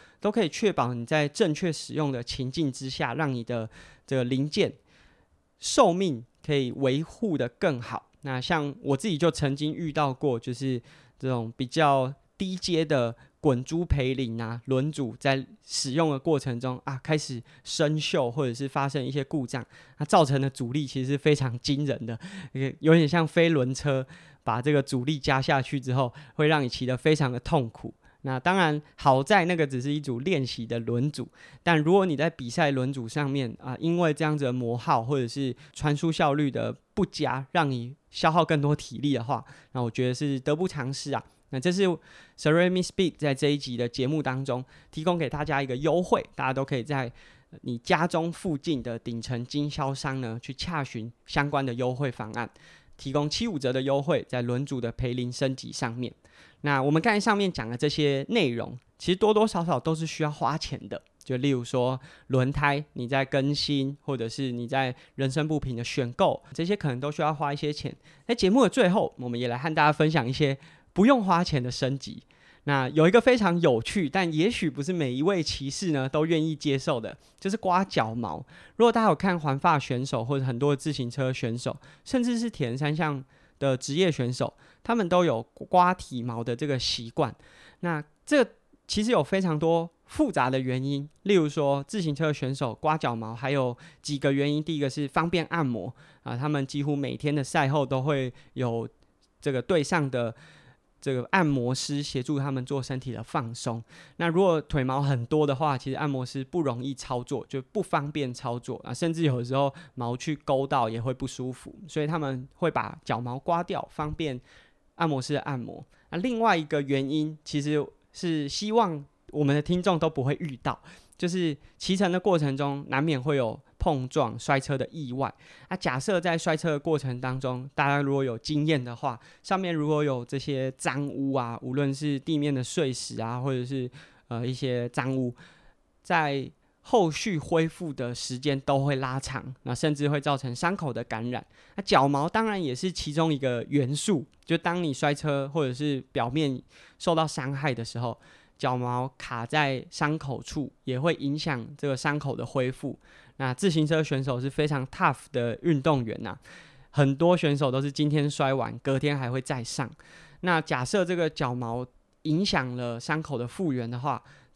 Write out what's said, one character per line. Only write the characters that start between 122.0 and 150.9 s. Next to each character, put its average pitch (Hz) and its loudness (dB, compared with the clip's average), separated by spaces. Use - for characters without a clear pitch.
的 180 2
过 180 4
程 139 0
中 143 -4
难 135 0
免 151 0
会 143 0
有 117 -2
碰 131 0
撞、 120 0
摔 139 2
车 135 -2
的 147 -2
意 143 -8
外。 127 -4
那 277 -4
假 131 -2
设 180 2
在 170 0
摔 160 0
车 160 0
的 147 0
过 156 0
程 127 -4
当 131 -4
中， 131 -4
大 143 4
家 143 4
如 139 2
果 139 2
有 120 -2
经 147 0
验 151 2
的 120 -10
话， 120 -6
上 190 0
面 175 -2
如 151 -2
果 151 2
有 131 -2
这 135 -6
些 131 -4
脏 139 -4
污 135 -4
啊， 117 -2
无 127 -8
论 139 0
是 143 -2
地 156 -2
面 143 0
的 131 -2
碎 135 -2
石 113 -8
啊， 117 -6
或 135 -2
者 123 -4
是， 127 -6
呃， 120 -4
一 131 -4
些 123 -2
脏 131 -2
污， 123 -2
在 143 0
后 185 4
续 175 -2
恢 160 2
复 160 -8
的 123 -6
时 127 -8
间 139 0
都 139 2
会 143 2
拉 131 -4
长， 131 -8
那 123 -4
甚 151 2
至 143 0
会 143 2
造 139 0
成 123 -6
伤 175 0
口 151 -4
的 117 -4
感 117 -4
染。 123 -6
那 196 -6
脚 139 6
毛 143 2
当 226 0
然 208 -2
也 139 -2
是 185 -4
其 151 -8
中 160 2
一 143 -2
个 123 -2
元 139 0
素， 170 0
就 165 0
当 175 -2
你 156 0
摔 147 0
车 139 -2
或 147 0
者 123 -2
是 139 -2
表 120 0
面 135 0
受 - 0
到 160 2
伤 139 -4
害 139 -2
的 113 -6
时 113 -8
候， 117 -6
脚 127 0
毛 123 -2
卡 117 -8
在 139 0
伤 151 -2
口 139 -6
处， - -6
也 127 -2